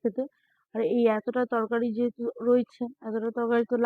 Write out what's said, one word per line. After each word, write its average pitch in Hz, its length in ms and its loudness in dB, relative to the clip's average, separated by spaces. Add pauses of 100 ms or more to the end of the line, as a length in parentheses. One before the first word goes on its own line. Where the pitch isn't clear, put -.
খেতে। 233 220 -2 (520)
আর 220 60 -4 (140)
এই 240 80 4 (140)
এতটা 247 260 -2 (120)
তরকারি 233 400 0
যেহেতু 233 280 -4 (240)
রয়েছে, 247 360 2 (200)
এতটা 220 340 -4
তরকারি 240 340 2
তো 247 160 2